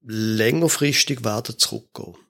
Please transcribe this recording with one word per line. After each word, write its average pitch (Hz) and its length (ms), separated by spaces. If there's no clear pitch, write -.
längerfristig 123 1200
werden 110 360
zurückgehen. - 560